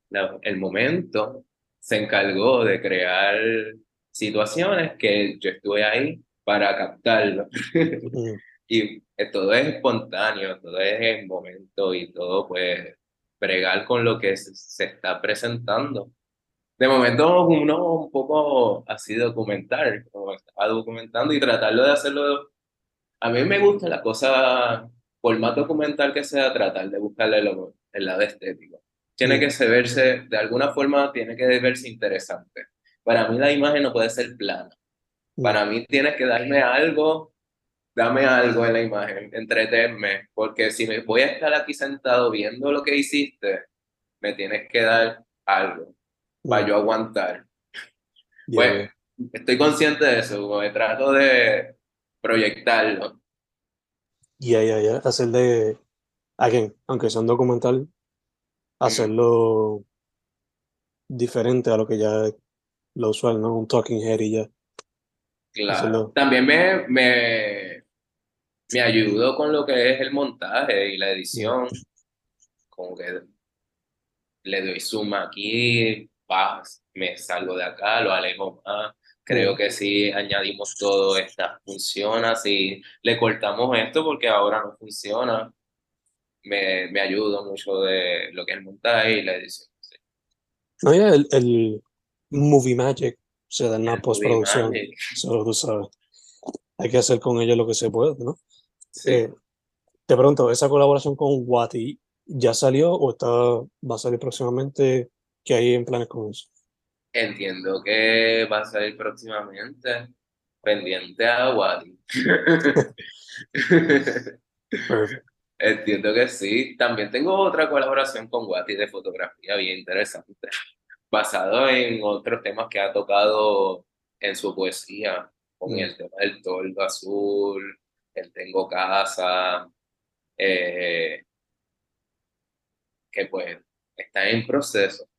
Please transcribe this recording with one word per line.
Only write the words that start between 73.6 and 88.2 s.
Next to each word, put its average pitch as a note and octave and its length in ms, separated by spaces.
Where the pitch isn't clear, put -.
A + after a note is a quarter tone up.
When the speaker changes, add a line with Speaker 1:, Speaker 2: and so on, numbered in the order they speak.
Speaker 1:
le F#2+ 220
doy F#2 140
zoom G#2 340
aquí, A2 960
paz, - 580
me F#2 200
salgo F#2 400
de F2+ 100
acá, G2+ 360
lo G#2 100
alejo F#2 540
más. G#2 300
Creo G2 300
Speaker 2:
Mm. - 40
Speaker 1:
que G#2 120
si G2+ 420
añadimos G2+ 640
todo, G2 420
esta F#2 460
funciona, G#2+ 720
si G2 460
le A#2 160
cortamos A2 580
esto A2+ 260
porque C#3 240
ahora G#2 360
no G#2 140
funciona, A2+ 760
me, F#2+ 480
me G2 100
ayuda G2+ 420
mucho G2 380
de F2+ 520